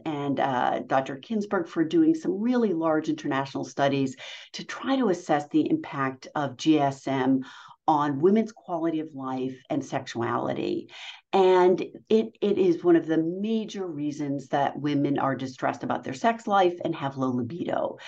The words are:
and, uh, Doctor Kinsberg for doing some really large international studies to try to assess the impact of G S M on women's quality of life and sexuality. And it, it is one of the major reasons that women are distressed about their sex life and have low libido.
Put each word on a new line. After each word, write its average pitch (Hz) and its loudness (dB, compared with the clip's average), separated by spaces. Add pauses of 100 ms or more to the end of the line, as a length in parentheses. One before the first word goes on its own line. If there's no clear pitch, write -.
and, 143 -2
uh, 131 0
Doctor 135 -2
Kinsberg 202 -4
for 165 0
doing 160 4
some 180 -4
really 233 2
large 160 0
international 139 -2
studies 139 0 (380)
to 175 -10
try - -4
to 247 0
assess 156 0
the 156 2
impact 139 -4
of 135 -4
G 156 4
S 139 0
M 131 0 (420)
on 147 2
women's 202 4
quality 165 -4
of 156 -8
life 131 -6 (160)
and 139 -2
sexuality. 123 -4 (420)
And 185 6 (280)
it, 220 2
it 202 2
is 180 4
one 170 8
of 156 2
the 160 2
major 196 -2
reasons 143 -6
that 143 0
women 143 0
are 135 0
distressed 131 -4
about 123 -2
their - -8
sex 226 -2
life 185 2
and 165 -2
have 135 -6
low 131 -2
libido. - -4